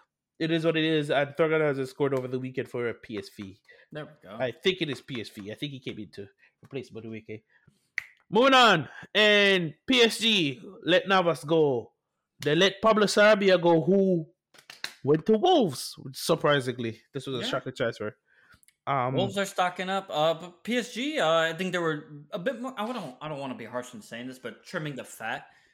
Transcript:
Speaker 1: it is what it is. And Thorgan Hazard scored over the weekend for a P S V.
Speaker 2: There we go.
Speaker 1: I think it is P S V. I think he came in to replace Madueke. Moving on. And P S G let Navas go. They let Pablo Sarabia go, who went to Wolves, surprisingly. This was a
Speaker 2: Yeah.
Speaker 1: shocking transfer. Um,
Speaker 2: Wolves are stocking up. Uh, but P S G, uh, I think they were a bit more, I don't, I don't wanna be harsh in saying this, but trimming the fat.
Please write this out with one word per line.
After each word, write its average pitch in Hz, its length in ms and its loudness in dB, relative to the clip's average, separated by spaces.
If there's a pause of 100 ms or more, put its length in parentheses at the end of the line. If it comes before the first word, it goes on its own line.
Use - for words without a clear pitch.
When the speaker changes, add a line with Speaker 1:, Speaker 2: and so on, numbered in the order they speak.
(400)
Speaker 1:
it 160 120 -2
is 165 140 0
what 165 120 2
it 156 60 0
is. 156 260 0
And 139 280 0
Thorgan 160 240 2
Hazard 135 260 0
scored 139 300 -2
over 127 100 -4
the 131 120 -6
weekend 127 300 -8
for 120 200 -4
a 110 40 -6
P - 240 -12
S 98 200 -10
V. 98 200 -16 (340)
Speaker 2:
There 151 140 -14
we - 240 -20
go. 101 60 -16
Speaker 1:
I 123 160 -4
think 185 300 -4
it 160 80 -6
is 127 120 -10
P 127 200 -10
S 98 80 -12
V. 101 220 -14
I 107 40 -12
think 147 160 -12
he 131 80 -16
came 127 200 -12
in 101 140 -14
to 101 140 -16 (360)
replace - 260 -14
Madueke. 110 540 -16 (880)
Moving 262 220 4
on. 214 340 6 (280)
And 196 580 4 (140)
P 254 140 4
S 226 180 2
G 196 400 0 (240)
let 175 240 2
Navas 180 360 2
go. 143 500 0 (500)
They 147 120 2
let 185 260 2
Pablo 214 260 4
Sarabia 202 520 6
go, 165 220 4
who 180 460 2 (760)
went 151 220 2
to 220 140 4
Wolves, 254 560 2 (180)
surprisingly. 127 880 -2 (100)
This 139 140 -10
was 135 140 -6
a 180 40 -6
Speaker 2:
Yeah. 233 60 -4
Speaker 1:
shocking 262 260 -6
transfer. 117 400 -4 (680)
Um, 131 300 -2
Speaker 2:
Wolves 190 240 -2
are 196 60 -2
stocking 185 440 -4
up. 190 220 -4
Uh, 156 240 0
but 175 280 -18
P 233 140 -4
S - 160 -6
G, 285 260 -6
uh, 165 80 2
I 165 260 2
think 180 180 -6
they 180 80 -2
were 151 260 -4 (260)
a 208 60 -8
bit 220 240 -6
more, 254 160 -10
I 208 160 -6
don't, 180 260 -10
I 151 100 -12
don't 147 100 -8
wanna 131 160 -8
be 113 100 -14
harsh 123 300 -10
in 104 80 -16
saying 120 240 -14
this, 131 100 -14
but - 260 -14
trimming 151 320 -8
the 113 80 -10
fat. 117 440 -10 (260)